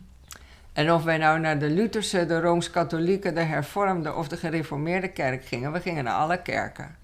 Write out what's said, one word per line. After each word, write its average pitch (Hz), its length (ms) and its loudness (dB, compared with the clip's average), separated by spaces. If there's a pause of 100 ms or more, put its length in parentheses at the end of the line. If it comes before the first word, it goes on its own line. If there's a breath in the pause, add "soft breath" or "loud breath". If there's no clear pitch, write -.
(720 loud breath)
En 156 180 2
of 165 120 4
wij 165 140 2
nou 156 220 4
naar 156 200 2
de 147 100 0
Lutherse, 202 560 2
de 165 160 2
Rooms-Katholieke, 170 920 2
de 165 80 0
Hervormde 160 720 0
of 160 140 -4
de 170 100 -8
Gereformeerde 165 680 -2
kerk 131 380 -4
gingen, 131 260 -4
we 170 100 -4
gingen 165 220 -4
naar 117 120 -2
alle 160 260 0
kerken. - 640 -6